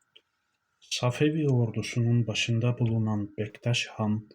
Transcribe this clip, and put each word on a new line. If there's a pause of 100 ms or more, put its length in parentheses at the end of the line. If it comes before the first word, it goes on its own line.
(800)
Safevi
ordusunun
başında
bulunan
Bektaş
Han,